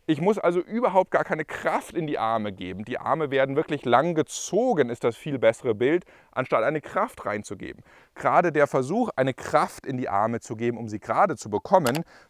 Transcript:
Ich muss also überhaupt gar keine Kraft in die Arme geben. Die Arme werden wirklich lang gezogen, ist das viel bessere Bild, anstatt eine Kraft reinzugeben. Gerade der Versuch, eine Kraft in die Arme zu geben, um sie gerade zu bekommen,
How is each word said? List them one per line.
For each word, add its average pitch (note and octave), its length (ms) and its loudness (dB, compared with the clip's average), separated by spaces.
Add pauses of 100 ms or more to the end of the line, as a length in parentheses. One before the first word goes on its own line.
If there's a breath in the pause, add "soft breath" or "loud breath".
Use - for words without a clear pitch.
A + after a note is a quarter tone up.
Ich D3+ 120 0
muss G3+ 160 2
also F3 240 2
überhaupt F#3+ 500 0
gar D#3 140 2
keine D#3+ 180 -4
Kraft - 500 -4
in E3 140 -4
die D3 100 -4
Arme A2 360 -2
geben. F#2 320 -10
Die A#2+ 120 -6
Arme C#3+ 320 -2
werden C3+ 280 0
wirklich D#3 260 -2
lang C#3 320 4
gezogen, E3 720 0
ist A#2+ 140 -6
das A#2+ 140 0
viel C#3+ 200 -6
bessere A2+ 380 2
Bild, C#3 300 2 (260 soft breath)
anstatt B2+ 320 0
eine D3 160 0
Kraft - 460 -6
reinzugeben. G#2 580 -8 (320 soft breath)
Gerade D#3 380 4
der D3 140 4
Versuch, D#3+ 500 0
eine C3 160 2
Kraft - 520 -2
in C3 120 -4
die B2+ 100 -4
Arme A2 320 0
zu - 160 -12
geben, A#2 220 -2
um A2+ 100 -8
sie G#2 140 -8
gerade D3+ 340 2
zu - 140 -12
bekommen, C#3+ 560 2 (240 soft breath)